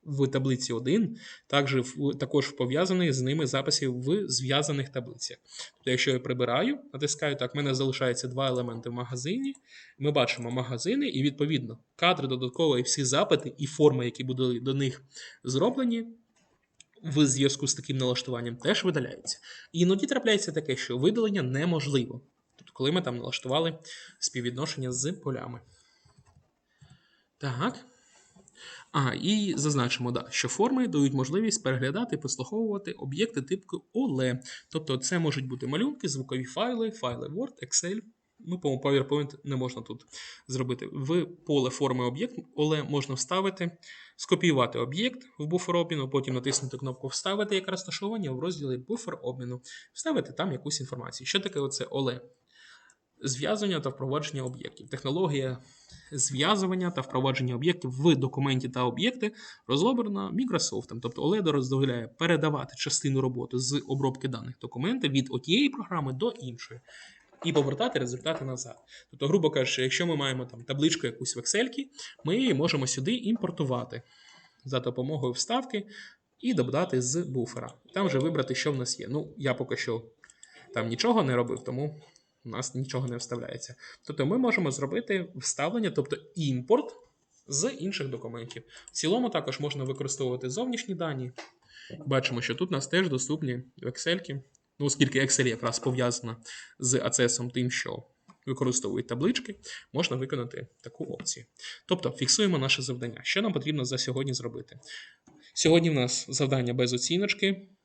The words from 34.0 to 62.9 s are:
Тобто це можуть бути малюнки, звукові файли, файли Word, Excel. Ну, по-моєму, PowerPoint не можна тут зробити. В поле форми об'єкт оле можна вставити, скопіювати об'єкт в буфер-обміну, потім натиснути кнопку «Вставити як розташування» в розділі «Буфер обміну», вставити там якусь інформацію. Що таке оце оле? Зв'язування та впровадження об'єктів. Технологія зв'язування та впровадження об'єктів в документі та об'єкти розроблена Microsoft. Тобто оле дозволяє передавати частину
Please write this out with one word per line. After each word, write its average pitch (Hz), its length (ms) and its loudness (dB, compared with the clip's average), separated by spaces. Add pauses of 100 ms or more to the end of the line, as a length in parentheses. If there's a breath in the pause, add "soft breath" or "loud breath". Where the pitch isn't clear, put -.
Тобто 156 280 -2
це 170 220 0
можуть 147 280 2
бути 123 200 -6
малюнки, 185 420 0
звукові 131 360 -4
файли, 226 460 -2
файли 123 380 -4
Word, 165 400 -8
Excel. 196 320 0 (380)
Ну, 180 200 -6
по-моєму, 131 240 0
PowerPoint 139 520 2 (100)
не 139 120 -2
можна 127 260 -4
тут 113 240 -12 (420 loud breath)
зробити. 127 440 -2
В 156 320 0
поле 139 460 2
форми 127 340 2
об'єкт 143 340 -2 (160)
оле 151 280 2
можна 139 320 -2
вставити, 185 560 0 (460 loud breath)
скопіювати 127 600 4
об'єкт 170 440 -2 (160)
в 147 60 -4
буфер-обміну, 170 640 0
потім 135 240 0
натиснути 131 420 -2
кнопку 131 320 -6
«Вставити 202 460 0
як 190 140 0
розташування» 185 600 -4
в 127 80 -4
розділі 143 380 -2
«Буфер 165 460 -6
обміну», 123 380 -6 (320 loud breath)
вставити 269 400 -2
там 185 200 -2
якусь - 280 -4
інформацію. 127 460 -10
Що 196 140 2
таке 185 200 -4
оце 135 240 -2
оле? 127 360 -2 (1040 loud breath)
Зв'язування 170 580 0
та 143 80 -4
впровадження 135 540 -4
об'єктів. - 460 -10
Технологія 135 720 0 (540 loud breath)
зв'язування 180 800 2
та 175 100 -2
впровадження 131 540 2
об'єктів 147 360 0
в 143 260 6
документі 131 520 0
та 127 160 0
об'єкти 220 480 0 (340 loud breath)
розроблена 175 680 2
Microsoft. 160 680 -2
Тобто 120 200 -4
оле 202 200 2
дозволяє 135 680 2 (100)
передавати 151 580 2
частину 135 440 0